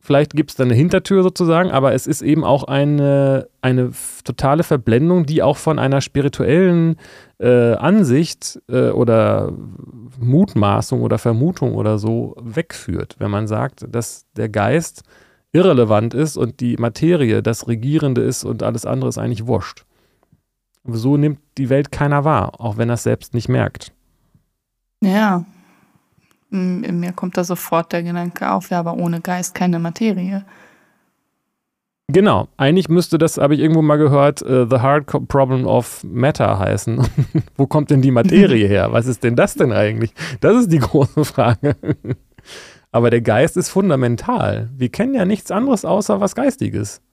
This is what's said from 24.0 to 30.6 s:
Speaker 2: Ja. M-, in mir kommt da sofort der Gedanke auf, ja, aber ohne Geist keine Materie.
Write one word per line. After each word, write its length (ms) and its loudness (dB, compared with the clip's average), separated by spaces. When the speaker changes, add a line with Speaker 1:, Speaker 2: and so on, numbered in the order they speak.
Speaker 2:
Ja. 420 2
M-, 320 -2
in 180 -4
mir 120 -6
kommt 240 -6
da 80 0
sofort 480 -4
der 100 -4
Gedanke 480 -6
auf, 200 -4
ja, 100 -2
aber 140 -6
ohne 260 -4
Geist 340 -6
keine 240 0
Materie. 680 -4